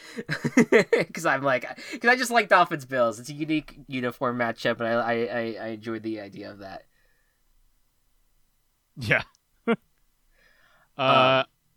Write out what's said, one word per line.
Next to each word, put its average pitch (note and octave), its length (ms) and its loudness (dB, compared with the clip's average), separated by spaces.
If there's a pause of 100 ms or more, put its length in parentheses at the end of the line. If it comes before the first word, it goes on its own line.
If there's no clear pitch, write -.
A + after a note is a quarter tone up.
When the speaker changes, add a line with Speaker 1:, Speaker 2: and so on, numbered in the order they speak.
(160)
Speaker 1:
<laughs> - 120 -12 (880)
'cause E3+ 120 -6
I'm C3+ 180 0
like, B2+ 220 0
'cause - 440 -4
I B3+ 60 6
just B3+ 160 -2
like A3+ 160 2
Dolphins E3+ 380 4
Bills. A#2+ 340 0
It's B2 100 -14
a D3+ 40 -10
unique D3+ 440 -4 (100)
uniform B2 500 -4
matchup, A#2 420 -2
and A2+ 80 -2
I, A2+ 60 0
I, A#2+ 200 0
I, A#2 460 -2
I A2+ 120 -8
enjoy A2 280 -8
the A2 220 -8
idea G2 280 -14
of G2+ 100 -16
that. F#2+ 240 -16 (2000)
Speaker 2:
Yeah. A#2+ 280 -2 (440)
<laughs> A#3 80 2 (1200)
Uh, C3 460 4
Speaker 1:
Um, - 20 -18 (320)